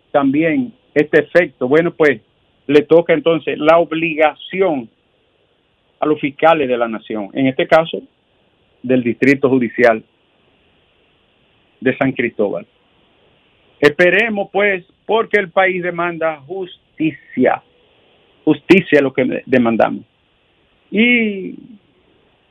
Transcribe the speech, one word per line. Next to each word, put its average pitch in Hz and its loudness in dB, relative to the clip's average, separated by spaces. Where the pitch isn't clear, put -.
también 143 0
este 151 0
efecto. 147 -2
Bueno, 165 2
pues, 143 0
le 147 4
toca 165 4
entonces 151 -2
la 160 4
obligación 156 -2
a 143 -2
los 151 -2
fiscales 151 0
de 123 0
la 117 -2
nación, 107 -8
en 135 0
este 170 -2
caso, 160 0
del 127 0
Distrito 131 0
Judicial 120 2
de 120 -2
San 131 -2
Cristóbal. 110 -4
Esperemos, 180 2
pues, 190 -2
porque 220 -2
el 196 -4
país 185 0
demanda 170 -6
justicia. - -6
Justicia 151 2
es - 4
lo 131 -4
que - -4
demandamos. 117 0
Y 214 -2